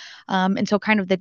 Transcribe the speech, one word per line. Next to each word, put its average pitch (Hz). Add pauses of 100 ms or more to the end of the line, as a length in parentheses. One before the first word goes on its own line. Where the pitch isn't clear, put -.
(280)
Um, 190
and 202
so 208
kind 214
of 185
the, 185